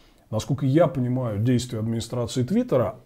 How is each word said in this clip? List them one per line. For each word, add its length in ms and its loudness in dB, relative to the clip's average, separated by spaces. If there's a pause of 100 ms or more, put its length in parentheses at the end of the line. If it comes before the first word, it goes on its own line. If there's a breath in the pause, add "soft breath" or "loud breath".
(300 soft breath)
Насколько 360 -2
я 220 6
понимаю 500 -2
действия 400 0
администрации 680 -2
Твиттера, 600 0